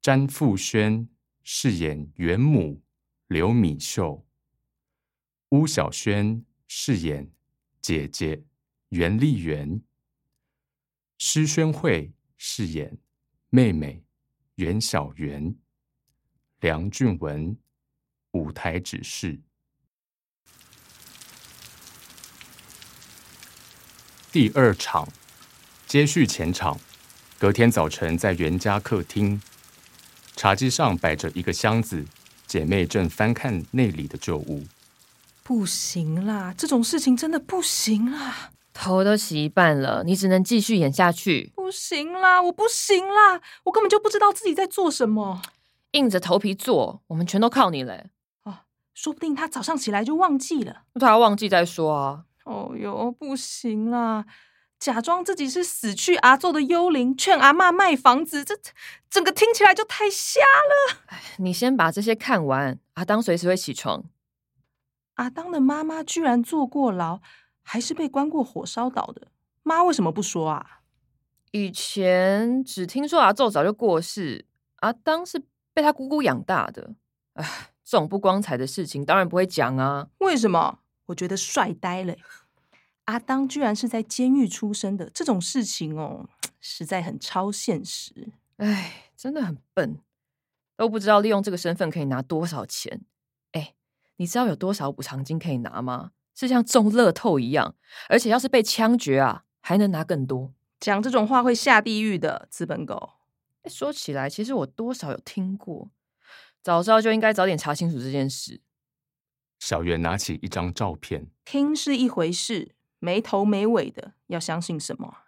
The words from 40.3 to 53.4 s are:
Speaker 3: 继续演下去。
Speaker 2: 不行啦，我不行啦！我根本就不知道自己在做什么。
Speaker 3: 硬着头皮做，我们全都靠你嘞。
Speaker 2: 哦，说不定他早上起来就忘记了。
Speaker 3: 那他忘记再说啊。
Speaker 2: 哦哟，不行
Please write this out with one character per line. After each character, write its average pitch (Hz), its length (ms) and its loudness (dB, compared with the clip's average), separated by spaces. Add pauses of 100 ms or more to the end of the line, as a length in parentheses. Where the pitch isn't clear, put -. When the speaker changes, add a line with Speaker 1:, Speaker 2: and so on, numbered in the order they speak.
Speaker 3:
继 226 180 2
续 220 140 0
演 147 160 4
下 175 200 4
去。 170 440 -2
Speaker 2:
不 381 160 -6
行 320 400 -6
啦， 370 320 6
我 349 80 2
不 427 160 0
行 392 400 2
啦！ 392 340 6 (220)
我 370 80 0
根 440 100 4
本 415 80 2
就 415 80 6
不 415 100 2
知 415 120 0
道 415 120 6
自 415 140 -8
己 339 80 2
在 381 140 0
做 359 240 0
什 226 180 0
么。 196 320 -2 (520)
Speaker 3:
硬 277 140 4
着 190 120 2
头 180 180 2
皮 202 160 0
做， 185 540 0
我 160 80 -8
们 170 100 0
全 196 160 0
都 233 80 4
靠 233 220 4
你 139 100 -6
嘞。 120 300 -12 (320)
Speaker 2:
哦， 196 160 -16 (340)
说 - 180 -8
不 311 80 -12
定 311 140 -2
他 311 140 -4
早 254 160 -6
上 320 120 -2
起 262 140 -4
来 208 140 0
就 294 120 -2
忘 330 220 4
记 262 260 -2
了。 - 200 -12 (100)
Speaker 3:
那 247 60 -8
他 226 180 8
忘 220 180 8
记 208 140 -2
再 175 160 6
说 160 300 -2
啊。 143 300 -4 (180)
Speaker 2:
哦 208 360 -10
哟， 208 320 -4
不 269 240 -10
行 226 540 -6